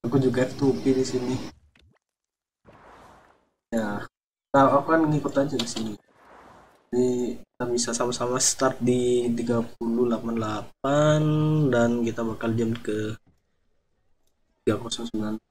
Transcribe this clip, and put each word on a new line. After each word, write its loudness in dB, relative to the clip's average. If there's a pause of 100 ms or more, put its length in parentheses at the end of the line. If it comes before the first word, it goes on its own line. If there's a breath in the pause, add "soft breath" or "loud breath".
Aku 2
juga 2
Tupi 0
di 2
sini. -2 (2500)
Ya, -2 (480)
nah, 6
aku 0
kan 4
ngikut 0
aja 0
di -2
sini. -6 (920)
Jadi, 0
kita -10
bisa -2
sama-sama -2
start 0
di 2
tiga 0
puluh 0
delapan -2
delapan 0 (540)
dan 2
kita -4
bakal -4
jump -2
ke -4 (1400)
tiga 2
kosong -8
sembilan. -4